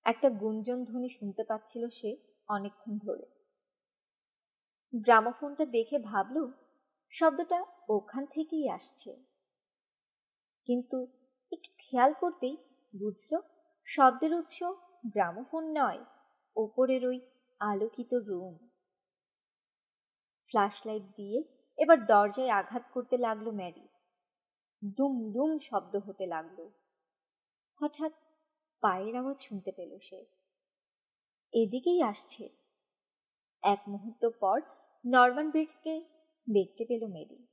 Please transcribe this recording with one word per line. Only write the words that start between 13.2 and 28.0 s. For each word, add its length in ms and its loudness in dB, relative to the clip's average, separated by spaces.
শব্দের 480 4
উৎস 300 -4
গ্রামোফোন 580 -2
নয়, 240 0
ওপরের 500 2
ওই 120 -2
আলোকিত 540 -2
রুম। 420 -4
ফ্ল্যাশলাইট 520 0
দিয়ে 400 -6
এবার 280 6
দরজায় 440 6
আঘাত 340 0
করতে 240 -2
লাগলো 340 -2
ম্যারি। 340 -10
দুম 320 -2
দুম 280 0
শব্দ 360 -6
হতে 300 -6
লাগলো। 460 -10
হঠাৎ 320 -4